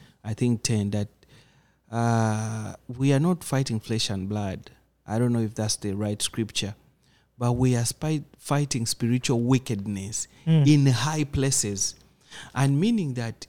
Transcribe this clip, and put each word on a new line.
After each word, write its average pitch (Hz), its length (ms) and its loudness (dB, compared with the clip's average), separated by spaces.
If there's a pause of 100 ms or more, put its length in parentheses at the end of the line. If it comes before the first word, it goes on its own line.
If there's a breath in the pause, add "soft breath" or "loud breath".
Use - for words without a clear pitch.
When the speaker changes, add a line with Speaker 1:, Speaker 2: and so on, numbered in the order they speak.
(240 soft breath)
Speaker 1:
I 110 100 -6
think 120 300 0
ten, 104 260 0
that, 104 180 -2 (840)
uh, 110 840 0 (140)
we 131 260 0
are 135 60 4
not 170 240 0
fighting 131 360 -2
flesh - 300 -2
and 95 180 -4
blood. 104 440 -6 (360)
I 107 100 -2
don't 120 160 2
know 117 80 2
if 110 140 -4
that's 107 220 -2
the 101 160 -4
right 104 280 -2
scripture, - 540 -4 (640)
but 120 160 0
we 123 220 2
are 117 100 0
spi-, 151 380 -4 (140)
fighting 139 500 -2
spiritual 120 540 0
wickedness 107 880 0 (200 soft breath)
Speaker 2:
Mm. 156 200 6
Speaker 1:
in 147 200 8
high 143 380 2
places. 135 720 -2 (600 loud breath)
And 139 240 2
meaning 190 360 2
that 117 340 -6